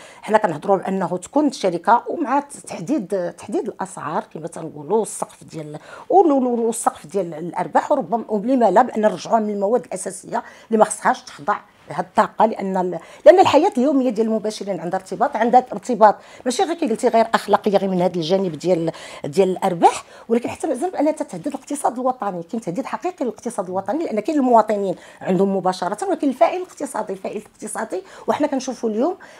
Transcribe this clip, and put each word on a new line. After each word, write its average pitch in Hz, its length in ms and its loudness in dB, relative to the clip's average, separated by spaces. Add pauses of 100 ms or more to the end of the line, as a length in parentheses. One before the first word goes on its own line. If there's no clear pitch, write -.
(220)
حنا 214 160 2
كنهضروا 190 380 0
بانه 180 400 -4
تكون 285 300 0
الشركه 202 640 2
ومع 277 320 -2 (260)
تحديد، 196 720 -4
تحديد 254 300 -6
الاسعار 160 560 -8 (100)
كما 160 140 -10
تنقولوا، 165 540 -4
السقف - 420 -10
ديال، 151 340 -14 (300)
ولو-، 320 320 4
لو-، 240 200 0
والسقف - 460 -2
ديال 170 280 -4
الارباح، 170 580 -2
وربما 220 360 -2
ولما 220 420 2
لا 208 120 6
بان 226 180 -2
نرجعوها 208 400 2
من 208 100 -2
المواد 208 340 0
الاساسيه - 580 -8 (240)
اللي 220 120 0
ما 208 60 6
خصهاش - 380 0
تخضع - 340 -6 (340)
هاد 175 140 -4
الطاقه، 202 420 2
لان 196 300 -4
ال-، 180 220 -2 (280)
لان 359 140 10
الحياه 349 380 4
اليوميه 262 320 2
ديال 220 160 0
المباشرين 202 540 -4
عندها 180 200 -4
ارتباط، 202 360 -2
عندها 247 360 4
ارتباط 208 440 4 (280)
ماشي 254 180 0
غير 330 120 0
كي 330 140 -2
قلتي 233 200 0
غير 226 260 4
اخلاقيه 202 420 2
غير 196 140 0
من 180 120 0
هذا 180 140 0
الجانب 175 420 0
ديال، 165 340 0 (320)
ديال 185 260 2
الارباح، 180 540 2 (240)
ولكن 240 200 0
حتى - 180 -8
من 311 60 -2
الجانب 339 220 -4
انها 311 180 2
تهدد 185 340 -10
الاقتصاد 277 520 -6
الوطني، 208 440 -4
كاين 226 180 -8
تهديد 190 260 -6
حقيقي 339 380 -6
للاقتصاد 208 440 -6
الوطني، 196 360 -4
لان 208 160 -4
كاين 302 180 -2
المواطنين 214 560 4 (260)
عندهم 190 360 2
مباشره، 185 520 -2
ولكن 320 200 0
الفاعل 330 280 2
الاقتصادي، 285 560 -8
الفاعل 196 240 -8
الاقتصادي، 226 640 -8 (240)
وحنا 262 200 2
كنشوفوا 262 440 -4
اليوم 269 260 0 (240)